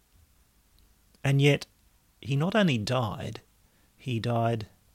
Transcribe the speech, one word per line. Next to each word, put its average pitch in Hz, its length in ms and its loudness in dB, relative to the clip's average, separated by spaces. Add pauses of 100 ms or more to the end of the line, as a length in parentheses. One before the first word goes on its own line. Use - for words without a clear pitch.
(1200)
And 139 180 2
yet, 143 240 4 (540)
he 131 160 -6
not 170 200 -2
only 175 220 4
died, 110 640 -4 (560)
he 120 220 -6
died 117 480 -2 (260)